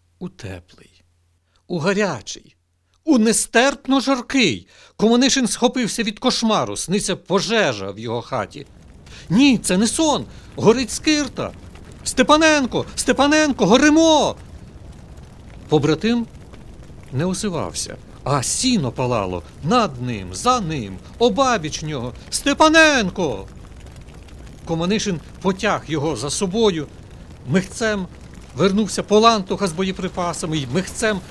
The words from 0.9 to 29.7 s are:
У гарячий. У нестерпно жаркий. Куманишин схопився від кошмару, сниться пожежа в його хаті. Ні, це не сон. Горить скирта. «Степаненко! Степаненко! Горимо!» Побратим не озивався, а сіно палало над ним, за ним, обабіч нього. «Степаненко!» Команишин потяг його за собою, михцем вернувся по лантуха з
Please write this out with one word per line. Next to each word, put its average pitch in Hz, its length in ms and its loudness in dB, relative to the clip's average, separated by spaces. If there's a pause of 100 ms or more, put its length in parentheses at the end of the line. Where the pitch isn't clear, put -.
У 175 120 -4
гарячий. 190 760 -4 (480)
У 294 140 4
нестерпно 247 840 2
жаркий. 240 680 0 (280)
Куманишин 240 520 4
схопився 240 560 0
від 214 160 -8
кошмару, 202 580 0
сниться 185 380 -2
пожежа 156 760 -2
в 98 80 -14
його 117 220 -6
хаті. - 460 -8 (600)
Ні, 240 280 6
це - 200 0
не 220 100 4
сон. 254 380 0 (300)
Горить 233 360 2
скирта. 269 600 -2 (520)
«Степаненко! 294 840 4 (100)
Степаненко! 285 680 2
Горимо!» 294 680 4 (1300)
Побратим 160 580 0 (840)
не 139 140 -2
озивався, 175 720 -6 (260)
а 135 200 0
сіно 196 480 0
палало 104 520 -2 (200)
над 170 380 0
ним, 104 340 -8
за 247 240 0
ним, 135 380 -6 (220)
обабіч 233 640 0
нього. 127 300 -8 (160)
«Степаненко!» 277 1160 2 (1160)
Команишин 175 540 -2 (220)
потяг 190 460 0
його 151 280 -2
за 113 140 -6
собою, 190 580 0 (600)
михцем 190 600 -2 (480)
вернувся 196 480 0
по 208 160 2
лантуха 208 480 2
з 160 60 -6